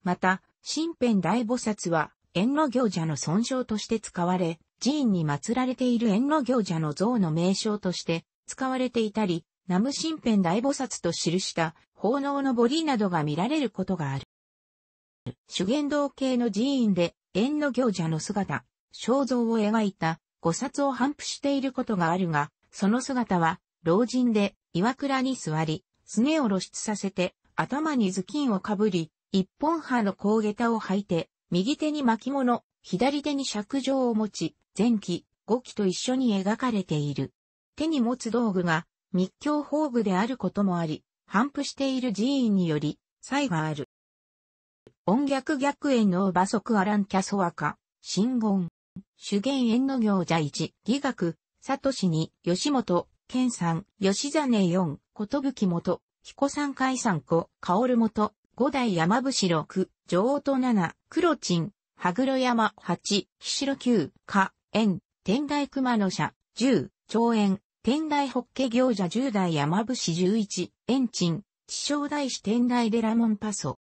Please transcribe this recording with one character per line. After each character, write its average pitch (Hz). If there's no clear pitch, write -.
ま 180
た、 185
身 320
辺 240
大 196
菩 240
薩 208
は、 156
円 226
の 302
行 240
者 175
の 156
尊 180
称 254
と 214
し -
て 226
使 -
わ 180
れ、 165
寺 277
院 254
に 170
祀 151
ら 254
れ 254
て 254
い 240
る 226
円 220
の 302
行 233
者 175
の 156
像 226
の 180
名 170
称 208
と 185
し -
て 165
使 -
わ 262
れ 254
て 240
い 214
た 214
り、 175
南 185
無 285
身 320
辺 226
大 180
菩 254
薩 269
と 170
記 170
し -
た 165
奉 247
納 277
の 269
彫 233
り 320
な 285
ど 202
が 170
見 147
ら 180
れ 311
る 240
こ -
と 190
が 143
あ 139
る。 -
修 -
験 285
道 285
系 262
の 240
寺 196
院 247
で、 170
円 277
の 285
行 240
者 165
の 160
姿、 185
肖 269
像 240
を 226
描 214
い 196
た 165
五 170
冊 269
を 277
頒 247
布 -
し -
て 277
い 277
る 262
こ 247
と 220
が 170
あ 180
る 185
が、 151
そ -
の 240
姿 247
は、 165
老 180
人 247
で、 208
岩 202
倉 269
に 262
座 156
り、 156
す -
ね 302
を 247
露 196
出 -
さ 214
せ 190
て、 185
頭 294
に 208
頭 185
巾 285
を 190
か 214
ぶ 208
り、 165
一 190
本 320
歯 247
の 202
甲 214
下 208
駄 233
を 226
履 196
い 202
て、 165
右 190
手 302
に 302
巻 233
物、 254
左 277
手 294
に 277
錫 214
杖 262
を 254
持 214
ち、 -
前 226
期、 175
後 240
期 -
と 208
一 185
緒 -
に 226
描 202
か 254
れ 208
て 165
い 147
る。 135
手 302
に 320
持 240
つ -
道 226
具 180
が、 165
密 185
教 294
法 294
具 240
で 196
あ 196
る 254
こ 190
と 202
も 180
あ 170
り、 156
頒 247
布 285
し -
て 269
い 254
る 247
寺 196
院 254
に 185
よ 151
り、 147
差 277
異 285
が 160
あ 156
る。 147
音 254
逆 269
逆 285
円 226
の 185
馬 180
足 220
ア 185
ラ 214
ン 202
キ -
ャ 190
ソ -
ワ 180
カ、 151
真 240
言。 196
修 -
験 262
円 247
の 269
行 202
者 165
一、 151
理 269
学、 190
サ -
ト -
シ 190
二、 160
吉 180
本、 233
健 254
さ 170
ん、 165
吉 202
実 240
四、 170
寿 262
元、 170
彦 -
三 285
海 262
三 185
子、 -
薫 240
元、 220
五 269
代 247
山 180
伏 247
六、 170
上 208
音 277
七、 233
黒 330
鎮、 165
羽 180
黒 262
山 247
八、 -
菱 -
代 277
九、 220
か、 196
円、 208
天 269
台 269
熊 254
野 196
社、 -
十、 226
長 233
円、 196
天 311
台 285
法 247
華 262
行 247
者 190
十 247
代 185
山 156
伏 247
十 180
一、 196
円 247
鎮、 170
智 -
正 285
大 285
師 -
天 240
台 240
寺 220
門 226
パ 214
ソ。 -